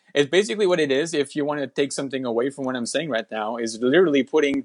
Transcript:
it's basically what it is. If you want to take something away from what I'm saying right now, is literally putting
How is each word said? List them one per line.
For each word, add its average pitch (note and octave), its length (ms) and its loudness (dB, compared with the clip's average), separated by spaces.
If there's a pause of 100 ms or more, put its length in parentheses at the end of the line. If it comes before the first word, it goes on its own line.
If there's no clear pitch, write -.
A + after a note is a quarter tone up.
(140)
it's C#3+ 160 2
basically G#3 360 2
what F3+ 140 2
it D3 100 2
is. D3+ 220 0
If C#3+ 240 -2
you D3 80 0
want D3 160 -4
to C3+ 60 -4
take C#3 260 -2
something C3+ 320 -6
away A#2+ 240 0
from C#3 160 -8
what B2+ 120 -4
I'm A#2+ 100 -4
saying D3 240 -4
right A2+ 200 -4
now, A2 280 -6
is A2+ 200 -6
literally C#3 440 4
putting C#3 420 0